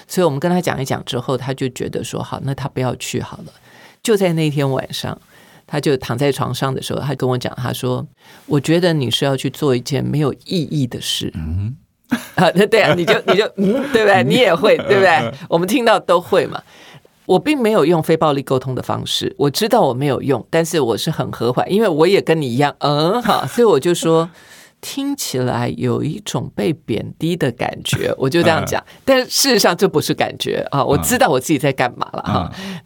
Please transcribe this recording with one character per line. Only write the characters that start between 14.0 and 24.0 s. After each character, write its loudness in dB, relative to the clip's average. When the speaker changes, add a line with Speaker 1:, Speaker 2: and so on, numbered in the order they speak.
Speaker 1:
不 4
对？ 6
Speaker 2:
嗯。 0
Speaker 1:
你 2
也 4
会， 4
对 2
不 4
对？ 6
Speaker 2:
嗯， 4
嗯。 -6
Speaker 1:
我 2
们 0
听 0
到 4
都 2
会 2
嘛。 -8
我 4
并 0
没 2
有 4
用 4
非 2
暴 2
力 -2
沟 0
通 -6
的 -6
方 -6
式， -4
我 2
知 0
道 4
我 2
没 -2
有 0
用， 0
但 2
是 -2
我 2
是 -4
很 -4
和 -2
缓， -2
因 2
为 4
我 4
也 4
跟 2
你 -4
一 -2
样， 2
嗯， 0
哈， 0
所 0
以 6
我 6
就 2
说， 2